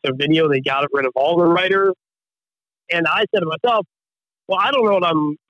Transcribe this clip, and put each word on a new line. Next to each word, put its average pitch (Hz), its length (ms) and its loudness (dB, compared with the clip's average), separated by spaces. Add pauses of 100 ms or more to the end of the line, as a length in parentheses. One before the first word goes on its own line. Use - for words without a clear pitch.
to 135 100 -2
video. 156 340 2
They 139 120 0
got 139 320 -2
rid 139 140 0
of 123 80 -4
all 147 240 0
the 175 60 4
writers. 185 500 2 (960)
And 170 160 -2
I 175 140 0 (120)
said 208 80 2
to 170 60 -4
myself, 185 400 -2 (600)
"Well, 185 120 -2
I 240 120 0
don't 254 120 2
know 208 100 2
what 180 120 2
I'm, 151 300 -2 (140)